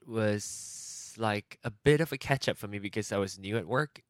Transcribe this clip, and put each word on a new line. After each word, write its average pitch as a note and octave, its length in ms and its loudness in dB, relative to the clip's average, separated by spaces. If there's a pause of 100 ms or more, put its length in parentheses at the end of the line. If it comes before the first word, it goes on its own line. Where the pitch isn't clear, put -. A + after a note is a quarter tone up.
was, - 1120 -2
like, G#2+ 440 0
a B2 80 -4
bit D3 300 6
of E3 120 0
a C#3 40 -2
catch-up - 400 2
for - 100 -8
me G#2 120 -6
because G2+ 340 -4
I G2+ 60 4
was F#2+ 200 0
new G2+ 200 -2
at F2 80 -2
work. C3+ 440 -2